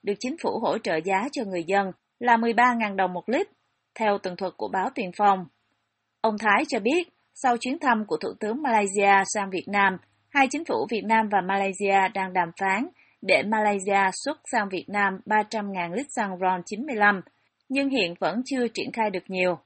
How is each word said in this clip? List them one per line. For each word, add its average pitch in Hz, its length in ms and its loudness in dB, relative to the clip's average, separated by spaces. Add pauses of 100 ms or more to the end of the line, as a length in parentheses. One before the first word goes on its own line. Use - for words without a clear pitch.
được 202 160 -2
chính 254 240 -6
phủ 196 160 -2
hỗ 196 180 0
trợ 180 280 -2
giá 190 260 0
cho 262 120 -6
người 185 200 -4
dân 190 280 0 (280)
là 240 180 4
mười 233 160 0
ba 240 200 4
ngàn 214 240 -2
đồng 180 160 0
một 175 160 -8
lít, 311 180 0 (520)
theo 208 180 2
tường 185 180 -6
thuật 185 220 -6
của - 160 -6
báo 196 220 0
Tiền 190 220 -6
Phong. 196 280 4 (760)
Ông 220 160 2
Thái 214 300 4
cho 240 120 -2
biết, 311 300 0 (240)
sau 240 240 0
chuyến 262 220 -6
thăm 226 280 0
của 160 100 -2
Thủ - 120 -6 (100)
tướng 226 220 -4
Malaysia 202 640 4 (100)
sang 196 160 -4
Việt 185 180 -6
Nam, 196 300 2 (320)
hai 285 200 2
chính 320 160 -6
phủ 233 240 -2
Việt 220 160 -2
Nam 220 260 2
và 196 100 2
Malaysia 196 720 2
đang 190 200 -4
đàm 175 160 0 (100)
phán 196 280 0 (340)
để 180 220 4
Malaysia 196 680 2 (140)
xuất 294 140 -4 (120)
sang 208 180 0
Việt 185 180 -6
Nam 196 380 0
ba 214 240 2
trăm 208 220 -4
ngàn 175 220 -4
lít 254 120 -4 (100)
xăng 196 240 -4
ron 185 260 0
chín 220 200 -8
mươi 285 100 -6
lăm, 208 260 4 (480)
nhưng 277 200 0
hiện 196 300 0
vẫn 185 260 0
chưa 247 280 -2
triển - 200 -6
khai 220 160 0
được 185 180 -6
nhiều. 180 380 0